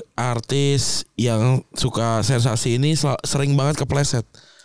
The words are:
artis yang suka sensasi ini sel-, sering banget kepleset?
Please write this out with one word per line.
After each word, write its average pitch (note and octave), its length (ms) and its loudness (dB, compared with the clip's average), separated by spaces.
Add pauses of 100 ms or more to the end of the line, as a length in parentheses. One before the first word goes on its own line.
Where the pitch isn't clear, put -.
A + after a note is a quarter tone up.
(140)
artis C3 880 0 (140)
yang A#2+ 560 2
suka A2+ 480 0
sensasi A#2+ 560 0
ini D3+ 160 2
sel-, C#3+ 320 0
sering C#3 320 0
banget C#3 240 0
kepleset? B2+ 400 0 (420)